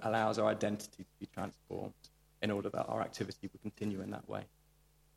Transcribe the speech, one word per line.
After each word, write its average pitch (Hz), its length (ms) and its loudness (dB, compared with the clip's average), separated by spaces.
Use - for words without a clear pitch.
allows 110 360 4
our 107 120 6
identity 104 540 0
to - 140 -20
be 95 140 -8
transformed 95 640 -6
in 107 80 4
order 101 180 0
that - 200 0
our 113 120 0
activity - 500 -4
will - 120 -18
continue 104 400 -2
in 98 80 -4
that - 180 -6
way. 104 140 -4